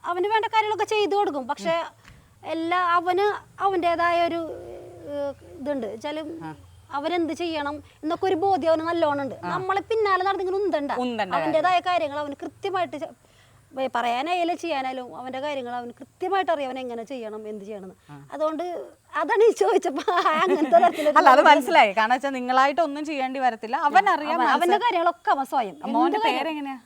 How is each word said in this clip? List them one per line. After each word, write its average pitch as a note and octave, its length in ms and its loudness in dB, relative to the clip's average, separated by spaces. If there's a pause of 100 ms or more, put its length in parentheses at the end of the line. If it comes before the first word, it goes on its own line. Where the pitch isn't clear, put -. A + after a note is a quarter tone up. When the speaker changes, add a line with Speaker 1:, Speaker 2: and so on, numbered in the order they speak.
(100)
Speaker 1:
അവന് F4+ 240 0
വേണ്ട A4 200 2
കാര്യങ്ങളൊക്കെ G#4+ 420 2
ചെയ്തു G4+ 240 2
കൊടുക്കും, D4 320 -2
പക്ഷെ E4 240 -2 (760)
എല്ലാ, E4 260 0 (180)
അവന് F4+ 280 2 (400)
അവൻ്റേതായ E4+ 520 2 (100)
ഒരു, E4+ 120 -2 (720)
ഏ, C#4+ 40 -8 (440)
ഇതുണ്ട്. C4 320 -4
വെച്ചാല് D4+ 300 -8 (240)
Speaker 2:
ആ. - 20 -8 (480)
Speaker 1:
അവനെന്ത് E4 440 -2
ചെയ്യണം D4+ 360 -4 (260)
എന്നൊക്കെ E4 260 -2
ഒരു F#4+ 140 2
ബോധ്യം E4+ 300 2
അവന് D#4+ 160 2
നല്ലോണം D4+ 360 0
ഉണ്ട്. A#3 200 -8
Speaker 2:
ആ. F3 100 -4
Speaker 1:
നമ്മളെ F#4+ 260 -2 (100)
പിന്നാലെ G4+ 360 2
നടന്നിങ്ങനെ F#4+ 360 -2
ഉന്തണ്ട. C#4+ 300 -2 (120)
Speaker 2:
ഉന്തണ്ട G#3+ 340 -2
Speaker 1:
അവൻ്റേതായ D#4 380 2
Speaker 2:
കാര്യം. F4 120 0
Speaker 1:
കാര്യങ്ങൾ D#4 340 -2
അവന് C#4+ 200 -8
കൃത്യമായിട്ട് F4 600 -6
ചെ-, B3+ 120 -12 (680)
ഏ, C4 40 0 (100)
പറയാനായാലും D#4 680 -2
ചെയ്യാനായാലും C4 440 -6 (140)
അവൻ്റെ C4 240 -8
കാര്യങ്ങൾ C4 360 -6
അവന് A#3+ 200 -12
കൃത്യമായിട്ട് F#4 540 -2
അറിയാം, C#4 160 -4
അവൻ C4 140 -8
എങ്ങനെ A#3+ 280 -8
ചെയ്യണം, A3 300 -10 (100)
എന്ത് G3+ 160 -12
ചെയ്യണം G3 220 -12
എന്ന്. - 60 -20 (160)
Speaker 2:
ആ. C#3+ 40 -16 (180)
Speaker 1:
അതുകൊണ്ട് D#4 300 -2 (560)
അതാണ് G#4 300 4
ഈ - 20 -2 (100)
ചോദിച്ചപ്പോ E4+ 420 0 (280)
അങ്ങനത്തെ D#4+ 420 2
തരത്തിലൊരു D#4+ 440 6
Speaker 2:
അല്ല, F4 160 8
അത് C#4+ 60 8
Speaker 1:
ചോദ്യം. E4 100 8
Speaker 2:
മനസ്സിലായി. C#4+ 480 6
കാരണം A3 180 4
വെച്ചാൽ C#4 240 -4
നിങ്ങളായിട്ട് C4 480 2
ഒന്നും D4 220 -6
ചെയ്യേണ്ടി C4+ 360 -4
വരത്തില്ല, A3+ 300 -2 (120)
അവൻ F#4 200 6
Speaker 1:
ആ, F4+ 80 4
Speaker 2:
അറിയാം, D4+ 180 -4
Speaker 1:
അവൻ, E4+ 120 2
അവൻ്റെ C#4 120 4
Speaker 2:
മനസ്സിലായി. F#4+ 280 2
Speaker 1:
കാര്യങ്ങളൊക്കെ F4 500 0
അവൻ C4+ 160 -4
സ്വയം. B3 240 -2 (180)
Speaker 2:
മോൻ്റെ F4 240 2
Speaker 1:
എന്ത് A4 80 0
കാര്യം B3+ 140 0
Speaker 2:
പേരെങ്ങനെയാ? C#4+ 460 -6